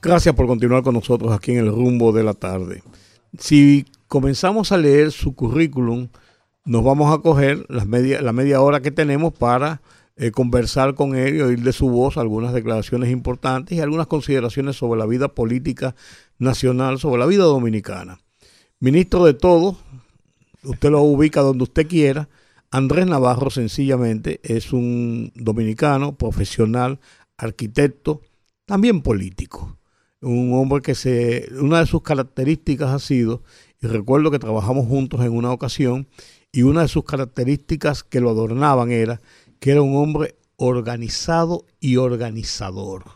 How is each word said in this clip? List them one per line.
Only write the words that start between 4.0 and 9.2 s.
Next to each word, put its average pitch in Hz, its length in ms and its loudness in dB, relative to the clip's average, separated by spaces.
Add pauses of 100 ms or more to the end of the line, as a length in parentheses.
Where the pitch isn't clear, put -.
comenzamos 156 640 0
a 196 60 2
leer 151 360 4
su 135 220 -4
currículum, 123 760 -2 (580)
nos 117 180 0
vamos 147 340 4
a 151 40 -6
coger 143 480 2
las 107 160 -4
media, 127 340 0
la 120 140 -2
media 135 260 2
hora 143 220 4
que 143 80 -2
tenemos 151 420 0